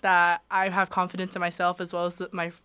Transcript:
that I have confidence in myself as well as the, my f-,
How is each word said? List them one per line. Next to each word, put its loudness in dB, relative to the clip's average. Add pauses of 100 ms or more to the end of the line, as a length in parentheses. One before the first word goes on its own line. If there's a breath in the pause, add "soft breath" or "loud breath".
that 4
I 2
have 0
confidence -2
in -6
myself 0
as -6
well -2
as -4
the, -8
my -4
f-, -12